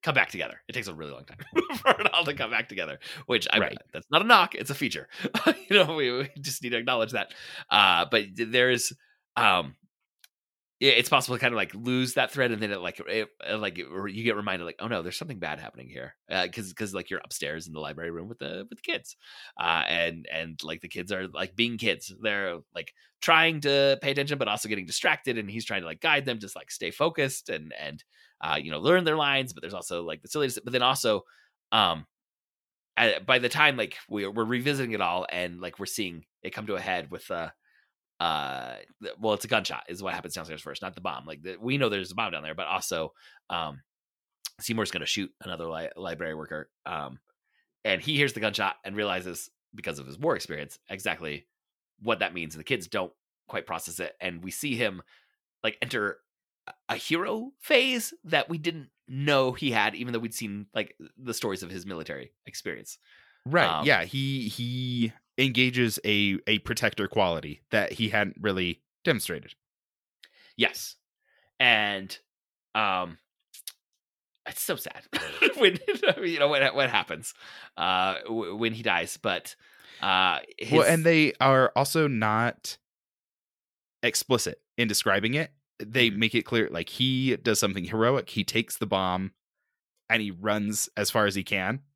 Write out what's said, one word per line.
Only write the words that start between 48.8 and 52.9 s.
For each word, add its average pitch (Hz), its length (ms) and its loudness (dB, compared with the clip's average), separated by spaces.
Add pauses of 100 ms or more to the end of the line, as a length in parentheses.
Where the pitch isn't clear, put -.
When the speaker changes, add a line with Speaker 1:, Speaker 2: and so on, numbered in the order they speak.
Speaker 1:
and 98 100 -10
realizes, 90 560 -4 (240)
because 87 240 -8
of 67 80 -14
his 69 120 -16
war 147 180 0
experience, 76 420 -10 (100)
exactly 82 580 -6 (540)
what 110 200 0
that 90 140 -2
means. 80 200 -8
And 78 60 -14
the 80 40 -14
kids 113 220 -4
don't 92 260 -4 (360)